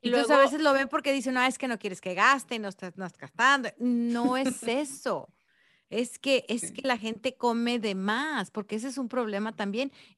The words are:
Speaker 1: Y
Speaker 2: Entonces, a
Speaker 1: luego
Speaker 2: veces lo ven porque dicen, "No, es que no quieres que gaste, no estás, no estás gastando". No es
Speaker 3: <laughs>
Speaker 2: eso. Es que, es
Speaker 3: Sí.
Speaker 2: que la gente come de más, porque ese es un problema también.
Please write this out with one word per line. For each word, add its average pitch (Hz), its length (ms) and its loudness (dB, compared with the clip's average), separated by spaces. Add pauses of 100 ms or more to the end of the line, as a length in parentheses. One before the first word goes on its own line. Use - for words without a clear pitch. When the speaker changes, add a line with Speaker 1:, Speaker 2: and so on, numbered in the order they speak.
Speaker 1:
Y 240 80 -2
Speaker 2:
Entonces, 247 220 4
a 285 60 8
Speaker 1:
luego - 20 10
Speaker 2:
veces 277 220 6
lo 294 120 6
ven 269 160 2
porque 285 240 0
dicen, 262 220 -2
"No, 254 80 2
es 262 140 0
que 262 100 -6
no 233 120 -4
quieres 190 220 -8
que 185 140 -6
gaste, 247 440 4
no 202 100 -6
estás, 185 280 -12
no 190 80 -8
estás - 160 -12
gastando". 247 480 2 (100)
No 240 580 0
es 254 300 -2
Speaker 3:
<laughs> - 0 -
Speaker 2:
eso. 254 680 -4 (560)
Es 233 300 -4
que, 262 300 2
es - 220 -4
Speaker 3:
Sí. - 0 -
Speaker 2:
que - 160 -6
la 247 100 0
gente 226 400 -6
come 240 420 0
de 202 160 -2
más, 220 560 -2
porque 208 260 -8
ese 233 120 -6
es 254 80 -8
un 247 120 -6
problema 214 460 -4
también. 220 360 -4 (260)